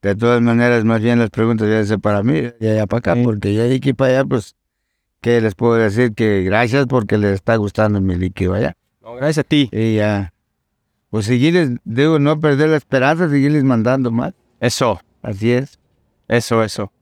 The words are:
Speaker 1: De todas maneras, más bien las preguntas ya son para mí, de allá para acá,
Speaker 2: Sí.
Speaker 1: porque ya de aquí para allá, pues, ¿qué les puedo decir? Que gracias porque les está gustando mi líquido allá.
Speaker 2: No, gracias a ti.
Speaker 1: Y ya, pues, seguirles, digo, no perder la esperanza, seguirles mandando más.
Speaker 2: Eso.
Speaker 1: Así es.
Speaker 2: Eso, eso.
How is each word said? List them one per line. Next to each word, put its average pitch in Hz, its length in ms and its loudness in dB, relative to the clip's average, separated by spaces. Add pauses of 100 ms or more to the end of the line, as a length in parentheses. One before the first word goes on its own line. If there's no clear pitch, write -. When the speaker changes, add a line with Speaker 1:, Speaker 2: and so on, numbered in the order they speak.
Speaker 1:
De 101 140 -2
todas 117 260 2
maneras, 120 440 2
más 113 160 0
bien 120 180 2
las 113 120 0
preguntas 110 360 0
ya 110 160 0
son 101 160 -2
para 104 220 0
mí, 143 200 0 (180)
de 110 120 0
allá 107 140 0
para 120 140 -2
acá, 101 160 -2
Speaker 2:
Sí. 120 80 0
Speaker 1:
porque 104 300 -2
ya 110 100 0
de 123 120 0
aquí 131 180 -2
para 131 260 0
allá, 135 60 0
pues, 127 300 -6 (680)
¿qué 120 200 2
les 110 140 -2
puedo 117 200 2
decir? 113 380 0
Que 101 300 0
gracias 113 420 0
porque 120 320 0
les 104 160 2
está 113 220 -2
gustando 104 440 0
mi 95 160 0
líquido 90 380 -2
allá. 131 220 -2 (260)
Speaker 2:
No, 113 140 -18
gracias 147 240 -2
a 139 40 0
ti. 143 280 0
Speaker 1:
Y 110 240 0
ya, 104 380 -2 (760)
pues, 107 160 -4
seguirles, 139 460 2 (120)
digo, 147 360 0
no 147 200 0
perder 151 300 2
la 156 80 2
esperanza, 147 520 0
seguirles 143 340 2
mandando 123 480 0
más. 123 220 -4 (260)
Speaker 2:
Eso. 120 420 -2 (220)
Speaker 1:
Así 107 280 -2
es. 127 280 -4 (480)
Speaker 2:
Eso, 113 360 0
eso. 104 280 -8 (100)